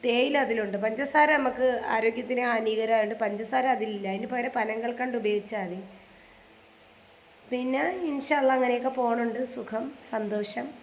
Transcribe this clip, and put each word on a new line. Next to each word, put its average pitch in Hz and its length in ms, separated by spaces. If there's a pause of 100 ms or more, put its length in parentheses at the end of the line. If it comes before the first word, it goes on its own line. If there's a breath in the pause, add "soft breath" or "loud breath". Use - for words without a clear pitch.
തേയില 254 340
അതിലുണ്ട്. 220 400
പഞ്ചസാര 277 580
നമുക്ക് 254 500
ആരോഗ്യത്തിന് 226 540
ഹാനികരമായതുകൊണ്ട് 220 760
പഞ്ചസാര 220 520
അതിലില്ല. 214 420
അതിന് 202 180
പകരം 247 300
പനങ്കൽക്കണ്ട് 240 600
ഉപയോഗിച്ചാൽ 208 500
മതി. 180 140 (1700 loud breath)
പിന്നെ 254 380
ഇൻഷാ 302 480
അല്ലാ 262 180
അങ്ങനെയൊക്കെ 247 340
പോണുണ്ട്. 240 560
സുഖം, 240 480 (180)
സന്തോഷം. 214 580 (140)